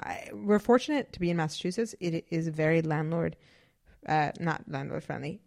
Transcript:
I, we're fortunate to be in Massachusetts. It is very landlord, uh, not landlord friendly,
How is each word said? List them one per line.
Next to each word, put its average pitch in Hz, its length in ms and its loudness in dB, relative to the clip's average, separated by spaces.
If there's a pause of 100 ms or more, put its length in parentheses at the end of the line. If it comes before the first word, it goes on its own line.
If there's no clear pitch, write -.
I, - 300 -8
we're 208 260 4
fortunate 254 540 4
to 185 60 -10
be 175 100 2
in 175 80 2
Massachusetts. 180 640 -2
It 165 300 -2
is 165 180 -2
very 156 340 4
landlord, 160 540 0 (720)
uh, 151 320 2
not 165 280 -2
landlord 143 360 -6
friendly, 147 440 -8